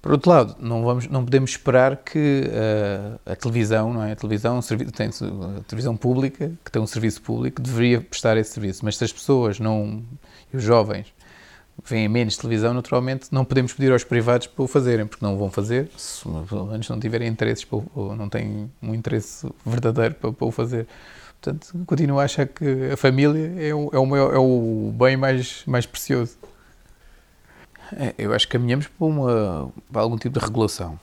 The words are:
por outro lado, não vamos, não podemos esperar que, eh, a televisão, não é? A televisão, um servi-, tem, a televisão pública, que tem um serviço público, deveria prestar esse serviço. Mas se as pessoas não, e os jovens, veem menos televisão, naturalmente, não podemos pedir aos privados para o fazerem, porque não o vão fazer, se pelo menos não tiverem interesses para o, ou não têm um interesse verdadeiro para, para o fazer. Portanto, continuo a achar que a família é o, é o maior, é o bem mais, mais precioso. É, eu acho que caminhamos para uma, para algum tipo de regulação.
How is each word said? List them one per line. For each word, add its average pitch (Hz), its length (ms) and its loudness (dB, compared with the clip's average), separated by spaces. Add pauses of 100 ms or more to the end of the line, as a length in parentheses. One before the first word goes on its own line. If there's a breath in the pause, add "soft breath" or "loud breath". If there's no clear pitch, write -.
por - 100 2
outro 147 180 4
lado, 127 280 6
não 117 240 -2
vamos, 123 260 0
não 131 140 0
podemos 131 280 2
esperar 131 480 4
que, 143 480 0
eh, 107 800 -2
a 92 100 -6
televisão, 110 560 0
não 113 100 -4
é? 107 100 -4
A 104 40 -8
televisão, 110 400 -2
um 123 60 -2
servi-, - 280 -4
tem, 110 180 -4
a 98 560 -8
televisão 117 300 -4
pública, 131 560 0 (140)
que - 80 -16
tem 113 80 0
um 107 60 0
serviço 113 340 -2
público, 123 400 -4
deveria 120 400 2
prestar - 380 0
esse 110 120 -2
serviço. 101 320 -6
Mas 110 140 -4
se - 80 -2
as 113 80 -4
pessoas 120 480 0
não, 107 420 -2 (480 loud breath)
e 135 60 -8
os 127 60 -2
jovens, 107 500 4 (720 loud breath)
veem 110 240 0
menos 113 300 0
televisão, 113 340 0
naturalmente, 127 580 -2
não 135 140 2
podemos 127 300 0
pedir 135 180 4
aos 123 100 4
privados 120 440 2
para - 180 -4
o - 20 -2
fazerem, 123 400 2
porque - 160 -10
não 101 120 0
o 98 40 -2
vão 101 120 0
fazer, 120 480 -2
se - 240 -12 (260)
pelo 101 200 -6
menos 110 200 -8
não 117 100 -6
tiverem 117 300 -2
interesses 113 380 -2
para - 100 -6
o, 113 180 -6
ou 104 220 -6
não 104 140 -8
têm 107 400 -6 (120)
um 110 120 -6
interesse 113 520 -6 (200)
verdadeiro 117 480 0
para, 120 180 -4
para - 140 -4
o - 40 0
fazer. 120 360 -4 (520 loud breath)
Portanto, - 460 -8
continuo 147 340 2
a 139 60 4
achar 135 220 0
que 131 440 -2
a 139 60 -2
família 147 640 4
é 151 160 -2
o, 147 180 -2
é 131 60 2
o 135 80 4
maior, 135 280 4
é 135 40 6
o 113 560 2
bem 127 200 6
mais, 131 520 0
mais 123 180 2
precioso. - 540 -4 (1600 loud breath)
É, 135 200 -4
eu 107 160 -2
acho - 140 2
que - 60 -12
caminhamos 123 340 0
para - 180 -6
uma, 110 680 0 (200)
para 110 100 0
algum 117 140 0
tipo 127 220 -4
de 113 60 0
regulação. 104 580 -2